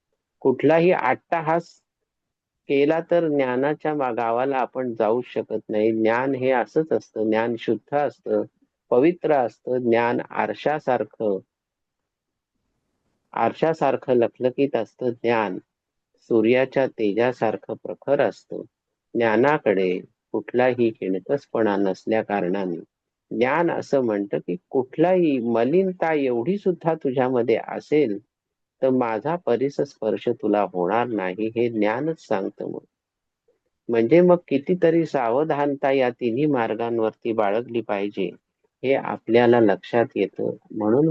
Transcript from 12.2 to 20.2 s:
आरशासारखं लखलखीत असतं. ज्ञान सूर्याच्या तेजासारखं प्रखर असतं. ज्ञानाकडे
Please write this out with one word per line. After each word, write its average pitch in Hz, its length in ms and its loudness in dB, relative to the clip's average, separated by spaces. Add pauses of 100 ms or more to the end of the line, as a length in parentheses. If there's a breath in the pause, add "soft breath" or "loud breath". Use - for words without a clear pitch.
आरशासारखं 131 800 0
लखलखीत 123 600 0
असतं. 120 380 -4
ज्ञान 113 440 -2 (720)
सूर्याच्या 127 600 2
तेजासारखं 110 920 -2
प्रखर 135 380 -2
असतं. 92 400 -4 (520)
ज्ञानाकडे 113 760 2 (440)